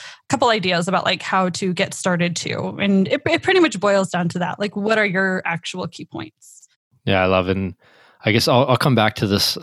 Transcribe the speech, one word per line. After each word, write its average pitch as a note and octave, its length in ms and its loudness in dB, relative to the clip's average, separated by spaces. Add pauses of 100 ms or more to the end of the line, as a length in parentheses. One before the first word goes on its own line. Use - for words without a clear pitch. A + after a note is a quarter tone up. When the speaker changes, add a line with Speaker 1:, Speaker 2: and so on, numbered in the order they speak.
(320)
Speaker 1:
couple B3+ 180 2
ideas F3+ 400 0
about, F3+ 160 0
like, F#3 180 -2
how F#3 280 0
to F#3 240 -4
get F#3+ 180 -2
started F3 420 -2
too. - 460 -6
And G3 280 2
it, C#4+ 180 0
it D#4+ 160 0
pretty F#4+ 180 4
much D#4 180 2
boils G3 300 2
down F3 220 -2
to F3 80 -6
that. E3+ 200 -4
Like, G#3 160 -6
what G#3 240 0
are G#3 80 2
your F#3+ 380 -2
actual E3+ 420 -8
key E3+ 200 -14
points? - 600 -16 (380)
Speaker 2:
Yeah, F#2+ 180 2
I F#2 40 2
love F#2 220 2
it. F#2+ 100 0
And F#2+ 160 -6 (500)
I G#2+ 80 2
guess A2+ 160 2
I'll, C3+ 180 6
I'll B2+ 100 4
come C3+ 180 2
back G#2+ 220 2
to A2+ 100 -2
this G2+ 360 0